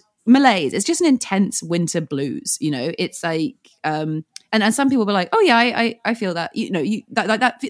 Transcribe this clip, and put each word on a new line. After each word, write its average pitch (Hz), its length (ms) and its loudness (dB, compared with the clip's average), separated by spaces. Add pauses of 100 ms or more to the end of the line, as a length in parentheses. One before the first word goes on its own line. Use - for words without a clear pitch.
(260)
malaise. 226 460 6
It's 202 120 -2
just 330 160 0
an 349 60 4
intense 202 560 0
winter 170 380 -2
blues, 143 600 -4
you 156 100 -2
know? 139 280 -4
It's - 240 -6
like, 160 340 -2 (280)
um, 156 400 -4 (280)
and, 214 120 2
and 220 100 2
some 277 160 2
people 240 160 2
were 208 60 0
like, 180 200 0
"Oh 453 100 2
yeah, 277 140 6
I, 233 80 4 (160)
I, 233 260 -2
I 226 80 -2
feel 190 200 -4
that." 165 220 -6
You 226 160 -4
know, 170 80 -2
you, 202 220 -4 (100)
that, 196 160 -2
like, 220 100 0
that, - 320 -2